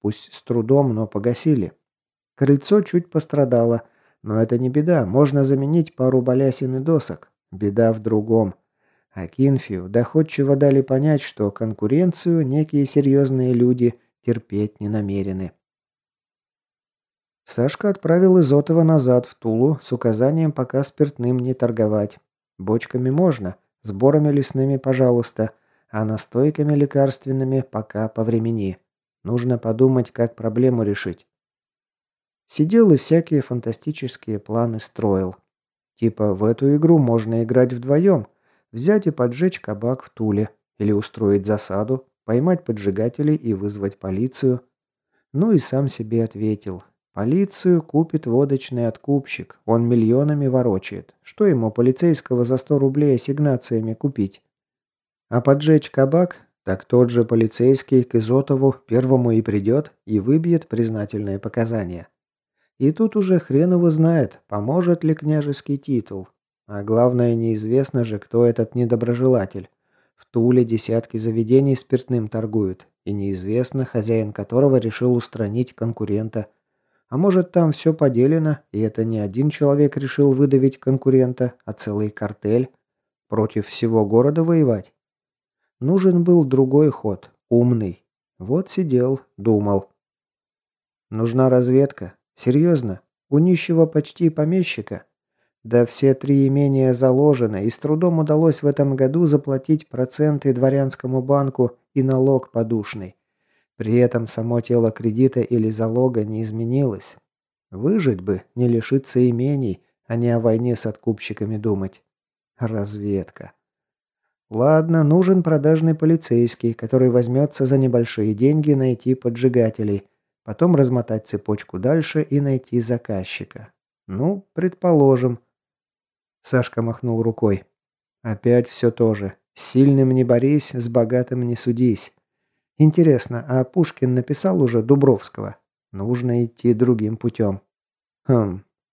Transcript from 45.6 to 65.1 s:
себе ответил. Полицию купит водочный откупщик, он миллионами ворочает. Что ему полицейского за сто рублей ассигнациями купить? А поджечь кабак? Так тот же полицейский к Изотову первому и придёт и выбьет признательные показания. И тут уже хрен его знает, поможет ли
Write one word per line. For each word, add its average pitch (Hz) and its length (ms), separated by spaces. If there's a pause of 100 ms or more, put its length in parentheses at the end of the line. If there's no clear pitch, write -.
себе 113 380
ответил. 104 580 (300)
Полицию 175 680
купит 160 460
водочный 127 600
откупщик, - 800
он 117 220
миллионами 131 600
ворочает. 110 760
Что - 220
ему 120 260
полицейского 127 720
за 127 120
сто 143 200
рублей 139 380
ассигнациями 123 800
купить? 113 480 (880)
А 117 120
поджечь 143 480
кабак? 156 480 (260)
Так 95 220
тот 123 240
же 120 160
полицейский 120 800
к - 120
Изотову 131 580 (140)
первому 127 440
и 110 100
придёт 110 500 (140)
и 107 160
выбьет 160 460
признательные 104 720
показания. 107 680 (680)
И 139 140
тут 220 240
уже 185 240
хрен 165 340
его 175 160
знает, 160 580
поможет 160 560
ли 156 120